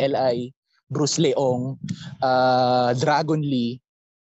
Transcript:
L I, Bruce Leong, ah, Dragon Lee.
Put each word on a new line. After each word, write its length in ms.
L 160
I, 320
Bruce 320
Leong, 560
ah, 800
Dragon 420
Lee. 380